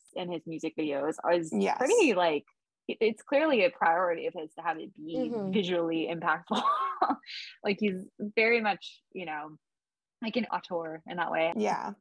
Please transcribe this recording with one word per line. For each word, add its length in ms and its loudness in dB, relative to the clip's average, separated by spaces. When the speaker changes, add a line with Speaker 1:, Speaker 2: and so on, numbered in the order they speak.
Speaker 1:
in 160 -6
his 160 -6
music 320 -8
videos 360 -2
is 280 0
Speaker 2:
Yes. 160 0
Speaker 1:
pretty, 380 4
like, 300 2
it, 140 -6
it's 220 0
clearly 420 4
a 60 4
priority 560 2
of 60 -6
his 220 -10
to 80 -16
have 160 -4
it 160 -14
be 380 -6
Speaker 3:
Mm-hmm. 200 -4
Speaker 1:
visually 580 0
impactful. 560 -2
<laughs> 500 2
Like, 160 0
he's 280 -2
very 420 2
much, 400 -4
you 120 -8
know, 320 -10
like, 160 -6
an 140 0
auteur 560 -4
in 100 -8
that 140 -2
way. 220 2
Speaker 2:
Yeah. 480 -2